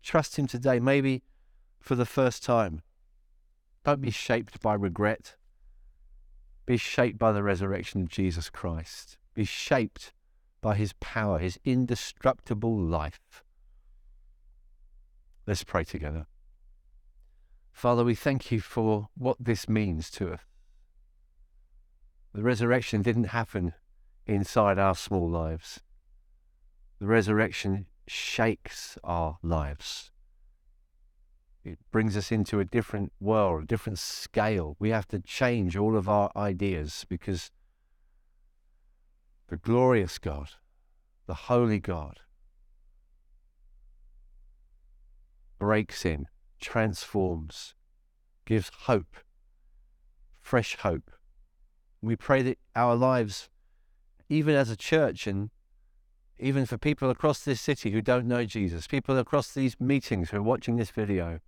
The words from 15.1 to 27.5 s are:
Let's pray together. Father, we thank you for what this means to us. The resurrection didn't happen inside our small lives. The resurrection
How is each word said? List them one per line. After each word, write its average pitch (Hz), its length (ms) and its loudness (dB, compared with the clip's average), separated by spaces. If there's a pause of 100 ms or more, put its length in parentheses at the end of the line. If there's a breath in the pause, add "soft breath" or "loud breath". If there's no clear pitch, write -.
Let's 104 160 -2
pray 85 220 -2
together. 76 420 -8 (1400)
Father, 120 320 2
we 120 120 4
thank 135 360 -2
you 113 120 0
for 110 520 0
what 123 240 -2
this 117 300 -2
means 98 440 0
to 87 200 -6
us. 80 80 -12 (1900)
The 101 100 -6
resurrection 117 600 2
didn't 117 220 2
happen 104 500 -4 (520)
inside 101 520 4
our 95 160 4
small 90 340 -2
lives. 82 540 -6 (1160)
The 101 100 -4
resurrection 104 760 2 (220)